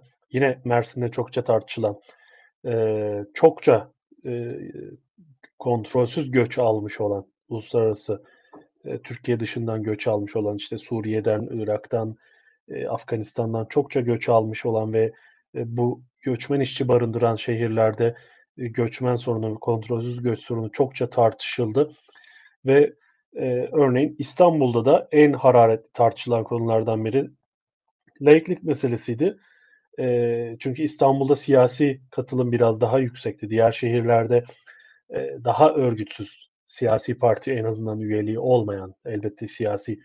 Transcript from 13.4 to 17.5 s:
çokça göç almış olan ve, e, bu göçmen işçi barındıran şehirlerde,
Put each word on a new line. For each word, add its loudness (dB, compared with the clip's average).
çokça -2
göç -2
almış 0
olan -2
ve, 2
e, -8
bu 0
göçmen -4
işçi -2
barındıran 2
şehirlerde, 0